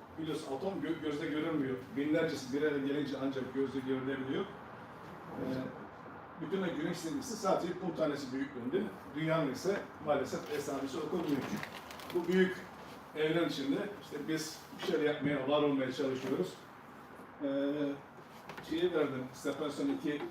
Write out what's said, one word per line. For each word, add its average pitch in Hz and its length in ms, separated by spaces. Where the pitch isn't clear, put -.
Biliyorsun 147 360
atom 190 180
gö-, 156 280
gözle 151 260
görünmüyor. 147 480
Binlercesi 147 560
bir 143 80
araya 147 160
gelince 139 460
ancak 131 300
gözle 135 260
görülebiliyor. 135 680
Ee, - 960
bütün 175 200
o 185 40
güneş 175 160
sistemimiz 151 280
sadece 185 540
kum 170 160
tanesi 143 380
büyüklüğünde. 135 540
Dünyanın 156 360
ise 190 260
maalesef 143 480
esamesi 139 440
okunmuyor. 156 440
Bu 175 180
büyük 185 240
evren 156 340
içinde 139 300
işte - 160
biz 156 320
bir - 60
şeyler 147 280
yapmaya, 135 340
var 147 160
olmaya 135 280
çalışıyoruz. 131 600
Ee, 139 40
şeye 170 240
verdim, 135 300
Stephenson 143 540
iki 147 440